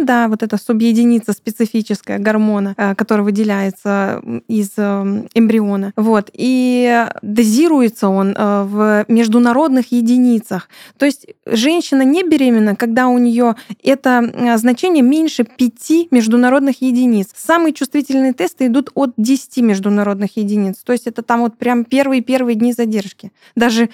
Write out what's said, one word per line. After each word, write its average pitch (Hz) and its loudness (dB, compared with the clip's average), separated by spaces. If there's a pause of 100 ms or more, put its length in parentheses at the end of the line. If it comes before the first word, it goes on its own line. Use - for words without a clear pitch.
да, 240 0
вот 214 -4
эта 214 -4
субъединица 226 0
специфическая 214 -6
гормона, 208 0
э, 196 -2
который 214 0
выделяется, 196 -2
м, - -10
из, 208 -2
э, 202 -4
эмбриона. 208 0
Вот. 214 0
И 247 0 (160)
дозируется 226 2
он, 196 0
э, 202 -2
в 208 0
международных 240 2
единицах. 240 0 (280)
То - -2
есть - -4 (180)
женщина 277 0
не 285 2
беременна, 247 2
когда 240 0
у 247 2
нее 240 2 (280)
это, 254 0 (100)
э, 240 0
значение 254 2
меньше 285 2
пяти 311 -2
международных 247 2
единиц. 247 0
Самые 330 0
чувствительные 269 -2
тесты 262 -4
идут 247 0
от 262 -2
десяти 254 -2
международных 202 0
единиц. 202 -2
То 247 -2
есть 240 -4
это 233 -10
там 233 0
вот 233 -4
прям 240 -2
первые-первые 254 0
дни 240 0
задержки. 214 -6 (240)
Даже 233 2